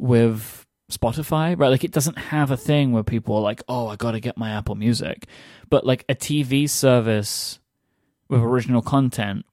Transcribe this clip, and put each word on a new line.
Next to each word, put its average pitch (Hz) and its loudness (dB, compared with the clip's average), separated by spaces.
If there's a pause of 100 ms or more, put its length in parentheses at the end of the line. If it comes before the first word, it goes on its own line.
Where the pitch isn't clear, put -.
with 117 2 (320)
Spotify, 156 -2
right? 139 4
Like, 131 2
it 160 -4
doesn't 156 -2
have 147 0
a 131 0
thing 143 2
where 113 2
people 110 -2
are 110 2
like, 107 -2
"Oh, 123 -4
I 104 -8
gotta 113 -4
get 120 -8
my 113 -6
Apple 104 -4
Music." 110 -2 (440)
But, - 2
like, 127 0
a 131 0
T 147 -2
V 139 0
service 113 0 (680)
with 123 2
original 120 2
content 117 -2